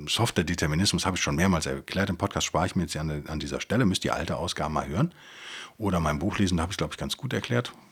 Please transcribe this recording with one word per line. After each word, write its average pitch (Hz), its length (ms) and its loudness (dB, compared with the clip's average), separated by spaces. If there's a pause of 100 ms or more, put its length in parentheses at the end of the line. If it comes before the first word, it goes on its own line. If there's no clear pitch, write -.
softer 98 380 2
Determinismus 85 640 2
habe 90 100 0
ich - 60 0
schon 71 140 0
mehrmals 85 300 4
erklärt, 80 440 -2
im 90 80 -2
Podcast - 280 0
spare 85 200 2
ich - 100 -4
mir 90 60 2
jetzt 78 140 -4
an, 76 300 -4
an 76 140 -6
dieser 71 200 -4
Stelle, 123 260 2
müsst 92 180 2
ihr 53 100 2
alte 90 220 -2
Ausgaben 78 380 -2
mal 71 120 -2
hören 104 280 0 (640)
oder 92 220 2
mein 76 180 2
Buch 95 200 0
lesen, 90 180 4
da 80 80 2
habe 92 80 -4
ich, - 40 -6
glaub 78 160 -2
ich, - 60 -12
ganz - 180 -4
gut 123 160 -4
erklärt. 120 400 0 (200)